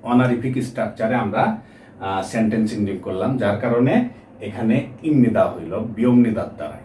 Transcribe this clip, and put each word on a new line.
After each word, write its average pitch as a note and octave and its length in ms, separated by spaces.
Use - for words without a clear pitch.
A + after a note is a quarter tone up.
অনারিফিক B2 600
স্ট্রাকচারে A2 520
আমরা, A2 440
আহ, F#2+ 220
সেন্টেন্স A2 500
এন্ডিং G2+ 260
করলাম, G#2+ 400
যার G2+ 220
কারণে B2+ 480
এখানে A2 460
ইমনিদা A2+ 500
হইল F2 280
বিয়মনিদার A2+ 600
দ্বারাই। - 280